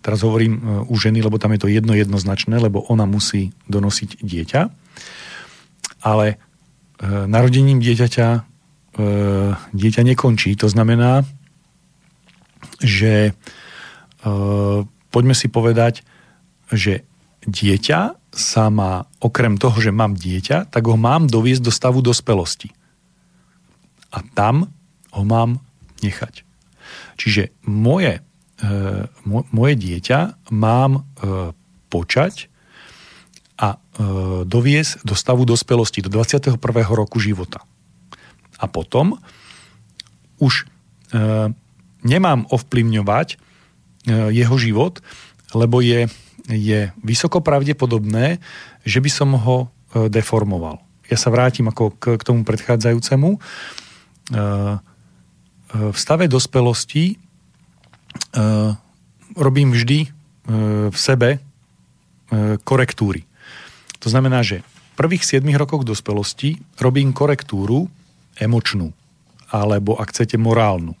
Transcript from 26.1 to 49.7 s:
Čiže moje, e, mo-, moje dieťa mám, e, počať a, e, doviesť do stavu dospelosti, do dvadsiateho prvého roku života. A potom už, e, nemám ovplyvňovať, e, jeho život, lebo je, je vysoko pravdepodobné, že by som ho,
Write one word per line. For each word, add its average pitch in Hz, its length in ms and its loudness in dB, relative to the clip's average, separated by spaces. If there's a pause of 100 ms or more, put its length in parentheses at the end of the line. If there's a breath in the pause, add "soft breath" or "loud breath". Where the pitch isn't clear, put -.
Čiže 104 480 -2
moje, 117 560 0
e, - 20 -16 (1000)
mo-, 110 320 -4
moje 127 240 2
dieťa 107 720 -4
mám, 123 480 2
e, 95 560 -8 (320)
počať 127 640 -4 (1040 loud breath)
a, 101 240 -4
e, 95 640 -4
doviesť 127 640 0
do 98 80 -2
stavu 127 320 0
dospelosti, 117 560 0
do 98 80 -6
dvadsiateho 117 480 0
prvého 113 320 0
roku 110 320 -2
života. 92 400 -6 (960 loud breath)
A 95 80 -4
potom 135 480 0 (1300 loud breath)
už, - 240 0 (480)
e, 110 400 0 (480)
nemám 139 480 2
ovplyvňovať, 113 800 0
e, - 60 -16 (960 soft breath)
jeho 120 240 2
život, 117 400 0 (560 loud breath)
lebo 117 240 2
je, 120 320 2 (400 loud breath)
je 107 480 -2
vysoko 120 400 -2
pravdepodobné, 139 1040 0 (400 loud breath)
že 127 160 0
by 139 100 0
som 139 300 0
ho, 127 320 0 (240)